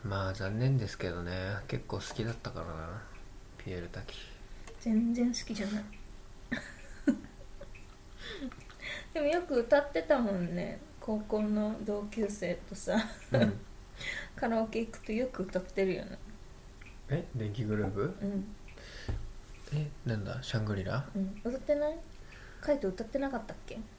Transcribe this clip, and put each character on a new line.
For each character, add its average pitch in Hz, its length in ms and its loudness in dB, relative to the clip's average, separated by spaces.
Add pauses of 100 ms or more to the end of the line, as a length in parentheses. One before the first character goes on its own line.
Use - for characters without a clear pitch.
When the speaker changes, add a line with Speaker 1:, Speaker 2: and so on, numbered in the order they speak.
Speaker 1:
ま 98 260 0
あ、 95 40 -2
残 98 240 0
念 131 200 6
で 110 100 4
す - 100 -4
け 92 120 0
ど 87 140 -2
ね。 92 340 0 (100)
結 117 200 -2
構 98 100 -2
好 - 40 -2
き - 220 -2
だ 113 80 2
っ 117 40 -2
た - 140 -6
か 85 120 -6
ら 82 60 -4
な、 82 340 -4 (560)
ピ - 140 -6
エ 92 40 -2
ー 87 60 -2
ル 85 80 -4
滝。 - 280 -8 (600)
Speaker 2:
全 233 340 4
然 247 140 6
好 240 60 4
き - 200 0
じ 208 100 -2
ゃ 196 40 0
な 208 120 0
い。 208 40 -4 (1200)
<laughs> - 140 6 (2000)
で 330 60 2
も 285 80 6
よ 339 140 6
く 277 180 4
歌 240 180 10
っ 285 140 6
て 320 120 2
た 285 140 8
も 226 140 4
ん 175 240 2
ね。 170 240 -2 (220)
高 220 180 0
校 214 220 2
の 214 420 4
同 208 220 0
級 208 240 0
生 175 260 0 (140)
と 196 60 -6
さ、 - 200 0 (380)
Speaker 1:
う - 40 8
ん。 107 200 8
Speaker 2:
<laughs> - 40 -8 (720)
カ 247 120 2
ラ 226 120 6
オ 226 60 6
ケ 220 140 0
行 226 100 0
く - 120 -8
と - 100 -4
よ 240 160 2
く 247 160 -2
歌 185 160 0
っ - 20 0
て 196 240 2
る 185 80 4
よ - 120 -2
ね。 - 120 -8 (920)
Speaker 1:
え、 165 140 2 (120)
電 104 180 0
気 117 120 0
グ 107 100 4
ル 104 100 4
ー 95 60 2
プ？ 107 280 2
Speaker 2:
う 208 60 -2
ん。 196 220 0 (1300)
Speaker 1:
え、 151 140 2 (200)
な 117 80 4
ん 104 80 0
だ？ 120 180 -4
シ - 140 -4
ャ 110 60 4
ン 110 40 2
グ 104 100 2
リ 95 80 0
ラ？ 104 220 0 (100)
Speaker 2:
う 196 40 2
ん。 190 240 0
歌 240 120 0
っ 262 60 -4
て 294 140 6
な 294 120 4
い？ 311 80 0 (680)
カ 294 120 4
イ 285 60 4
ト 196 80 0
歌 190 160 -2
っ - 40 -4
て 269 120 0
な 277 100 2
か 254 80 -2
っ 220 80 -4
た - 80 -8
っ - 40 -8 (100)
け？ 240 120 -8 (200)